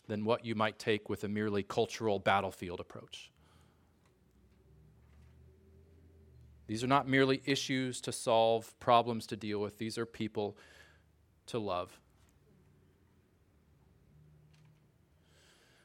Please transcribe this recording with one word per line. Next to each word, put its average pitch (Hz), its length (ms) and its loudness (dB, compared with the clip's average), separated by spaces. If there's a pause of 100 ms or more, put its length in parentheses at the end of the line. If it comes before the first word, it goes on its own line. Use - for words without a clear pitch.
than 107 180 -4
what 117 180 0
you 113 120 -4
might 110 240 0
take 110 280 0
with 101 160 -6
a 104 40 -4
merely 104 340 0
cultural 110 560 -2
battlefield 95 600 0
approach. - 500 -16 (3500)
These 113 160 -4
are 127 40 0
not 135 200 4
merely 135 380 4
issues 131 560 -2
to 127 100 -6
solve, 113 680 2
problems 117 480 4
to 120 80 -6
deal 104 240 -4
with. 101 180 -6
These 110 200 -6
are 117 80 -4
people 104 520 -4 (880)
to 123 120 -6
love. 92 400 -4 (3750)